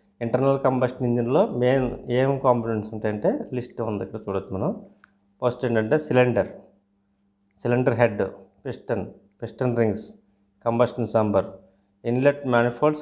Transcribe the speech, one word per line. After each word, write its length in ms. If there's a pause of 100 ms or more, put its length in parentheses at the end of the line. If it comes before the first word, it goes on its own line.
(200)
ఇంటర్నల్ 440
కంబషన్ 420
ఇంజిన్లో 400
మెయిన్ 640
ఏం 280
కాంపోనెంట్స్ 560
ఉంటాయంటే 440 (140)
లిస్ట్ 280
ఉంది, 240
ఇక్కడ 240
చూడొచ్చు 260
మనం. 300 (600)
ఫస్ట్ 220
ఏంటంటే 320
సిలిండర్, 520 (1040)
సిలిండర్ 380
హెడ్, 280 (440)
పిస్టన్, 400 (360)
పిస్టన్ 340
రింగ్స్, 280 (600)
కంబషన్ 420 (100)
ఛాంబర్, 300 (580)
ఇన్లెట్ 420
manifolds 560